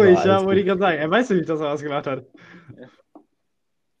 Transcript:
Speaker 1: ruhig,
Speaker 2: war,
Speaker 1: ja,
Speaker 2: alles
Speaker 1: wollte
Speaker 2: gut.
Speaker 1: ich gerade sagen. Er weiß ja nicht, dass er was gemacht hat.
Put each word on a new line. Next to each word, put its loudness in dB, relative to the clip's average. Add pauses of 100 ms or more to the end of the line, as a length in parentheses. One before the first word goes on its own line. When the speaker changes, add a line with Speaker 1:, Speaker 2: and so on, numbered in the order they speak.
Speaker 1:
ruhig, 8
Speaker 2:
war, 0
Speaker 1:
ja, 4
Speaker 2:
alles 0
Speaker 1:
wollte 0
Speaker 2:
gut. 2
Speaker 1:
ich -2
gerade -2
sagen. 0
Er -4
weiß 0
ja 2
nicht, -2
dass -4
er -4
was -6
gemacht -6
hat. -8 (1700)